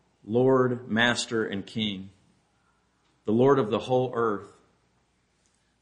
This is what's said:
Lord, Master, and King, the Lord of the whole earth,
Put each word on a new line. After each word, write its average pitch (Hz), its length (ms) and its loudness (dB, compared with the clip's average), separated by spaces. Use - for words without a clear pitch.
Lord, 123 640 2
Master, 113 560 0
and 98 220 -8
King, 98 440 -6
the 107 60 0
Lord 135 260 4
of 110 120 -2
the 107 100 0
whole 127 340 -2
earth, 110 360 -4